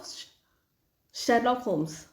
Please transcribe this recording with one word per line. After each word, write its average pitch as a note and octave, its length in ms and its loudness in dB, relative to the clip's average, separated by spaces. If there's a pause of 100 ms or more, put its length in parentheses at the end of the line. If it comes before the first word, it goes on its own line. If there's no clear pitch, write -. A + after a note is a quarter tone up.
Sh-, - 220 -14 (880)
Sherlock B3 520 2
Holmes, D#3+ 260 -2 (200)